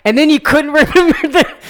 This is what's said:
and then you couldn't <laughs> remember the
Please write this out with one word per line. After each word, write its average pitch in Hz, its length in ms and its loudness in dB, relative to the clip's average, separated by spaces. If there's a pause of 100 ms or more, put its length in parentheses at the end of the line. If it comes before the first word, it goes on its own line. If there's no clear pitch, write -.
and 214 140 0
then 302 120 2
you 302 100 2
couldn't 294 320 -2
<laughs> - 20 -10
remember 320 540 0
the 294 200 0 (220)